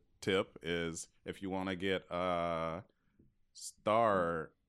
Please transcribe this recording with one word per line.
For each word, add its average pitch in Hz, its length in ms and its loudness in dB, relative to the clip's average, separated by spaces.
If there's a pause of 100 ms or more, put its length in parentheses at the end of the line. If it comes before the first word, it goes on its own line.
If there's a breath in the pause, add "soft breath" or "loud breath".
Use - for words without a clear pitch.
(220)
tip 101 400 0
is 85 440 -4 (200)
if 92 160 -10
you 95 80 -6
wanna 95 260 -4
get, 92 340 -2
uh, 85 720 -2 (720)
star, 95 1000 2 (180)